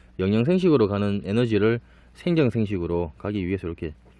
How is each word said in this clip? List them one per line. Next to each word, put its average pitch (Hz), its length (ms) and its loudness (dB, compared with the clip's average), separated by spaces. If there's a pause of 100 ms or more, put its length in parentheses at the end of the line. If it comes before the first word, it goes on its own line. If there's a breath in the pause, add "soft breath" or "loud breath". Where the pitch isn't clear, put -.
(200 soft breath)
영양생식으로 120 680 2
가는 101 360 -2
에너지를 110 560 2 (340 soft breath)
생장생식으로 101 1040 -2
가기 101 300 -4
위해서 92 200 -4
이렇게 82 260 -8 (260 soft breath)